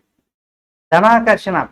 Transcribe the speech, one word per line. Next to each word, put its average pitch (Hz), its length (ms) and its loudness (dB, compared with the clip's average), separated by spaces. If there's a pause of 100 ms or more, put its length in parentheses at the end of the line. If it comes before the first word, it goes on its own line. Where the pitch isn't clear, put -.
(960)
ధనాకర్షణ 202 760 0